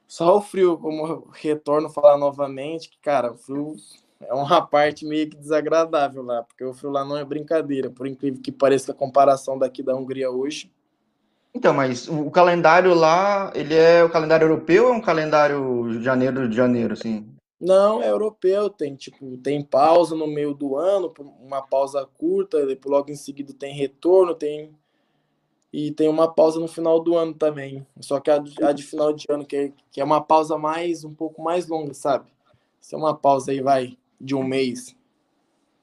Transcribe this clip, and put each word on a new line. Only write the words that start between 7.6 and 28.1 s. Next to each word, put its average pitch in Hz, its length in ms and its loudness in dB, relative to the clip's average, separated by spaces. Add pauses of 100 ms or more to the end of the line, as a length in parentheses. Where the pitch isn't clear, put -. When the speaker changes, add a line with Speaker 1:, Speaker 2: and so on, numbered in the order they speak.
Speaker 1:
por - 160 -12
incrível 135 360 -8
que 139 100 -10
pareça 135 400 0
a - 40 -12
comparação 135 600 0
daqui 131 240 -4
da 131 140 -4
Hungria 131 340 -6
hoje. 131 400 -8 (840)
Speaker 2:
Então, 175 180 2
mas 131 340 -2
o, 151 200 -4
o 139 40 -10
calendário 175 600 6
lá, 185 600 2
ele 147 200 -4
é 165 280 8
o 165 60 6
calendário 160 360 2
europeu 165 420 4
ou 254 60 4
é 233 40 -2
um 220 40 -6
calendário 143 1000 0
janeiro 127 480 0
de 107 60 -4
janeiro, 120 380 2
assim? 110 340 -8 (320)
Speaker 1:
Não, 202 420 2
é 220 80 -2
europeu, 208 600 -2
tem, 143 260 -10
tipo, 131 420 -16
tem 139 260 -4
pausa 160 520 4
no 156 120 -4
meio 147 260 -6
do 143 220 -6
ano, 180 380 -2 (260)
uma 135 220 -10
pausa 139 460 -2 (100)
curta, 175 480 -2
depois 135 260 -6
logo 139 200 0
em 147 40 -12
seguida 139 380 -16
tem 139 200 -14
retorno, 170 600 2
tem, 151 380 -10 (1000)
e 151 200 -6
tem 156 180 2
uma 160 240 2
pausa 160 260 4
no 165 80 -4
final 165 320 0
do 170 160 0
ano 165 200 -2
também. 139 500 -6 (160)
Só 139 180 -4